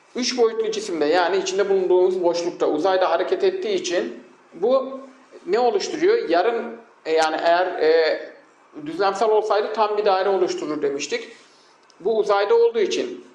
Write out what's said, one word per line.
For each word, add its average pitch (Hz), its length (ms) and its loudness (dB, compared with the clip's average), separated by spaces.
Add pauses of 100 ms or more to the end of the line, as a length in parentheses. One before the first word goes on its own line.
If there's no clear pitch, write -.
(160)
üç 247 220 -4
boyutlu 226 320 2
cisimde, 170 340 -2
yani 175 320 2
içinde 190 320 -2
bulunduğumuz 185 560 2
boşlukta 170 420 -2
uzayda 180 440 0
hareket 180 340 -2
ettiği 196 300 0
için 180 540 -6 (260)
bu 262 460 -2 (460)
ne 185 120 0
oluşturuyor? 208 680 0
Yarım, 233 480 0 (280)
e, 160 80 -2
yani 160 320 2
eğer, 175 220 4
e, 160 540 2 (640)
düzlemsel 190 440 0
olsaydı 214 440 2
tam 208 220 0
bir 208 80 -2
daire 190 240 2
oluşturur 170 540 -2
demiştik. 143 460 -4 (720)
Bu 220 180 -2
uzayda 208 360 2
olduğu 233 240 4
için - 460 -2 (100)